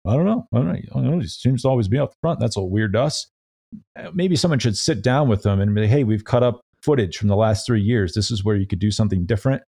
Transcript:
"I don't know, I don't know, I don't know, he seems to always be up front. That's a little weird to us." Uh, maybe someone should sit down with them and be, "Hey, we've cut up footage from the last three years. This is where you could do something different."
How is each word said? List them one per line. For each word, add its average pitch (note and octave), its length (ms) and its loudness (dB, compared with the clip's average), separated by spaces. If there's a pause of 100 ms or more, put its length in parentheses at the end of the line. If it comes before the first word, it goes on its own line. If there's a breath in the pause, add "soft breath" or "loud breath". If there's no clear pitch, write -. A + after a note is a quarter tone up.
"I G#2+ 80 0
don't E3 100 2
know, A#3 260 -2
I A2+ 60 0
don't C#3 100 0
know, F3+ 60 -4
I - 80 -6 (120)
don't C3 180 0
know, F3 80 0
he C3 80 -4
seems - 340 -2
to C3+ 80 0
always B2 180 2
be A#2 120 0
up C#3 220 -4
front. D#3+ 180 -2
That's A#2 160 -2
a G2+ 40 -4
little F#2 120 -4
weird G#2 220 0
to A2+ 100 2
us." - 260 -4 (680)
Uh, - 160 -14
maybe F3+ 220 0
someone D#3 220 2
should A2 200 -2
sit C#3+ 260 -2
down C3+ 260 2
with G2+ 140 0
them G2 180 2
and G#2 140 2
be, G#2+ 100 2
"Hey, C3 180 4
we've G#2+ 220 0
cut B2 160 2
up B2 200 0 (200)
footage A#2+ 360 0
from G#2+ 100 -2
the G2+ 80 2
last A2 320 2
three A2+ 140 2
years. G2+ 320 0
This G#2+ 180 -2
is G#2 120 -4
where G#2+ 120 0
you G2 100 0
could F#2+ 140 -4
do G#2 100 2
something G2+ 380 0
different." C3 440 -2